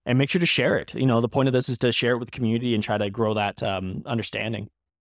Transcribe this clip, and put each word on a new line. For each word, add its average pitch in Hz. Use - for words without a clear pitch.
and 123
make 139
sure 185
to 175
share -
it. -
You 131
know, 120
the 117
point 135
of 131
this 127
is 127
to 123
share 120
it 123
with 120
the -
community 117
and 107
try 104
to 104
grow 107
that, 101
um, 95
understanding. 107